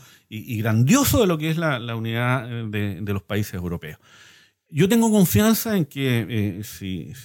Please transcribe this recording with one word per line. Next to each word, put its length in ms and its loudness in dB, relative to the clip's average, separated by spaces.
y, 80 -12
y 80 -2
grandioso 580 4
de 60 4
lo 100 2
que 140 -4
es 80 -2
la, 200 -2
la 160 -8
unidad, 560 -2
eh, 180 -8
de, 340 -4
de 100 -4
los 100 -4
países 300 -4
europeos. 460 -8
Yo 160 2
tengo 220 4
confianza 640 4
en 80 2
que, 440 -2
eh, 340 -2
sí, 500 -10